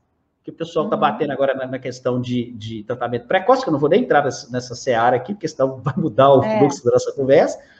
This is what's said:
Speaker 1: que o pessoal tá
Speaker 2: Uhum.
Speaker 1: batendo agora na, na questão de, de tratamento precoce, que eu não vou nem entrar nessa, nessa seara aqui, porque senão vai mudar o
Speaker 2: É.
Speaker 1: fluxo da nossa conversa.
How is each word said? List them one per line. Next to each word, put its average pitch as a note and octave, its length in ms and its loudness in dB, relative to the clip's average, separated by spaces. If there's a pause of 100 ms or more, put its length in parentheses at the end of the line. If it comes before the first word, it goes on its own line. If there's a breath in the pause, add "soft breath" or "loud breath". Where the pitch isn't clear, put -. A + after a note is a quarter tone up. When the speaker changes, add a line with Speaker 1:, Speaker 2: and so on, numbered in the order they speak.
(440)
Speaker 1:
que D3+ 80 -16
o - 20 -20
pessoal E3 340 -4
tá G#3+ 80 -2
Speaker 2:
Uhum. G#3 60 -2
Speaker 1:
batendo C#3+ 320 0
agora C3+ 220 0
na, C3 100 -8
na B2+ 140 -8
questão B2 420 -4
de, B2 300 -4
de A2 320 -12
tratamento A#2+ 440 -6
precoce, B3 360 2
que - 60 -4
eu D#3 40 2
não C#3 60 0
vou D3 100 2
nem - 140 4
entrar D3 200 2
nessa, - 280 -6
nessa B2+ 240 -8
seara B2 400 0
aqui, B2+ 180 -6
porque E3 140 -8
senão C3+ 360 -2
vai C#3+ 140 -4
mudar C#3 360 4
o B2+ 100 6
Speaker 2:
É. - 160 -2
Speaker 1:
fluxo - 260 2
da A#2+ 60 4
nossa B2 220 0
conversa. D3 460 2 (200 soft breath)